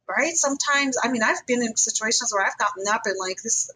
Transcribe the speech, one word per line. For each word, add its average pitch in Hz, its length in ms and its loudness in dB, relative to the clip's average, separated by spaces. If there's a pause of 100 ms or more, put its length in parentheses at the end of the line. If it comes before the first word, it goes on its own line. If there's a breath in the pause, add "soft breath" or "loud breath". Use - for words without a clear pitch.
right? 262 260 0
Sometimes, 277 640 0
I 240 120 0
mean, 226 100 0
I've 320 240 0
been 247 160 2
in 220 140 -2
situations - 560 0
where 196 120 2
I've - 140 -2
gotten 196 340 -2
up 226 120 2
and, 196 160 0
like, 185 200 -6
"This, - 360 -2